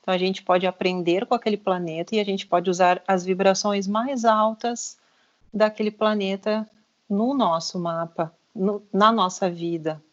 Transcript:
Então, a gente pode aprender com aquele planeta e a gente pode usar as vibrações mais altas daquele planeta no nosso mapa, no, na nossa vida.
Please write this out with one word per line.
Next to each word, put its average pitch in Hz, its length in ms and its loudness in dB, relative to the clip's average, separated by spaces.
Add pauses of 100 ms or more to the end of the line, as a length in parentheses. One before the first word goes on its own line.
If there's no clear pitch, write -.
Então, 190 100 -4
a 185 60 2
gente 190 240 -2
pode 185 240 2
aprender 180 600 0
com 247 80 0
aquele 214 220 -2
planeta 180 580 -4
e 214 40 2
a 208 60 0
gente 196 220 -4
pode 175 240 0
usar 180 360 2
as 185 160 2
vibrações 190 640 0
mais 226 380 -2
altas 220 720 0 (560)
daquele 214 380 0
planeta 214 760 -2 (400)
no 220 280 0
nosso 175 440 0
mapa, 165 560 -4 (180)
no, 202 380 -2
na 208 200 6
nossa 196 380 0
vida. 165 520 -6 (120)